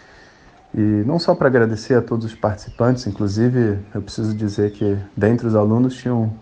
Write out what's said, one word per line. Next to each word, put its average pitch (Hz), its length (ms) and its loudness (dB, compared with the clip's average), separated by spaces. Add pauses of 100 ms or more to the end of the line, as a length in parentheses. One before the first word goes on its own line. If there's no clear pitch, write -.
(720)
E 104 320 2
não 165 140 0
só 175 140 2
pra 160 140 2
agradecer 113 460 2
a 117 80 6
todos 113 240 -4
os 110 100 -8
participantes, 120 720 -2
inclusive 107 720 0 (140)
eu 104 80 -6
preciso 107 340 -4
dizer 104 360 -2
que 101 260 -2 (180)
dentre 117 320 2
os 110 80 0
alunos 117 400 2
tinham 113 460 -2